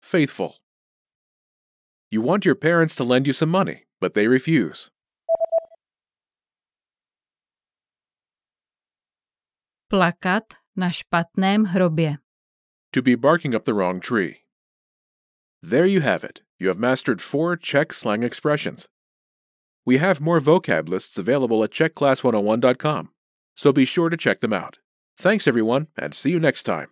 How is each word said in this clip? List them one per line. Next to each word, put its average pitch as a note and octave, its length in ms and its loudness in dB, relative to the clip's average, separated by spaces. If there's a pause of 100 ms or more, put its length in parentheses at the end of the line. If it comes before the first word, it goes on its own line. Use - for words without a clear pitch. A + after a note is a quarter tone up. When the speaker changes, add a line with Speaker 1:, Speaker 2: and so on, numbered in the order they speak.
Speaker 1:
Faithful. C#3 480 -2 (1600)
You G#2+ 120 -2
want F3+ 220 0
your D#3 100 4
parents E3 420 0
to C3+ 80 -4
lend B2+ 220 2
you C#3+ 60 0
some D#3 180 -2
money, - 360 -4 (140)
but F2+ 120 -4
they - 160 2
refuse. B2+ 640 0 (4000)
Speaker 2:
Plakat F#3 680 0 (220)
na F#3 140 -2
špatném F#3+ 760 -2
hrobě. E3 540 0 (760)
Speaker 1:
To B2 100 0
be B2 140 4
barking C#3 380 2
up G#2+ 100 -2
the C3 80 -2
wrong F#2 280 0
tree. G2+ 360 -2 (1300)
There A#2+ 240 2
you G3 140 2
have G#2 220 0
it. - 200 -16 (160)
You F#2 100 -2
have F2+ 100 -2
mastered B2 420 -2
four E3 360 -2
Czech D3+ 360 -2
slang G#2+ 300 -2
expressions. C3+ 680 -4 (960)
We B2+ 120 4
have E3 220 0
more D#3+ 200 2
vocab C3 480 2
lists F#2 300 -6
available A2+ 460 2
at G#2+ 80 -6
Czech D#3+ 220 -2
class C#3 300 0
one A#2 120 2
oh G#2 40 2
one G#2+ 200 0
dot B2+ 180 2
com, D3+ 320 -4 (460)
so - 160 4
be C3 120 6
sure E3 260 0
to E3+ 60 -4
check A#2+ 240 -2
them A2 120 -2
out. - 260 -6 (400)
Thanks, G#3 280 0
everyone, A#2+ 500 0
and - 180 -10
see - 160 -4
you F3 100 0
next D3+ 240 -2
time. D#2+ 280 -4